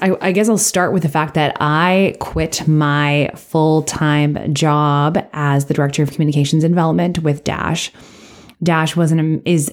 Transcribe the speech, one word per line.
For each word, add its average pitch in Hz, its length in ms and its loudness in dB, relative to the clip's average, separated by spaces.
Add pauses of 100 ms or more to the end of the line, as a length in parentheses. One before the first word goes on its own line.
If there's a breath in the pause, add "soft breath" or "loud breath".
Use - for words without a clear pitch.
I, 190 180 0
I 190 140 -2
guess 214 160 2
I'll 220 80 2
start - 340 0
with 175 120 0
the 160 60 0
fact 151 260 -2
that - 260 0
I 180 580 2
quit 160 480 -4
my 147 680 2
full-time 151 1200 0
job 147 800 0
as 139 360 0
the - 60 -2
Director 143 300 0
of 143 80 -2
Communications 151 540 0
and 165 80 2
Development 175 460 0
with 147 260 -2
Dash. - 440 -6 (720 loud breath)
Dash 160 340 0
was 165 160 2
an 165 80 2
am-, 160 240 0
is 160 300 0